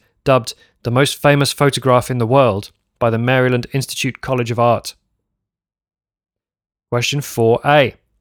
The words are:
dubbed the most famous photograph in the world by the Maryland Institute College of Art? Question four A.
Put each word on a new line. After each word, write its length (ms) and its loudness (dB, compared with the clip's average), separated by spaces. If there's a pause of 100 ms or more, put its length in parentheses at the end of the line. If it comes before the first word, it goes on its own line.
(240)
dubbed 300 0 (300)
the 80 -4
most 240 0
famous 360 2
photograph 600 0
in 60 -4
the 100 -2
world 440 0 (280)
by 100 2
the 80 -2
Maryland 560 0
Institute 480 -6
College 300 -4
of 80 -4
Art? 360 0 (1900)
Question 320 -4
four 440 0
A. 300 2 (260)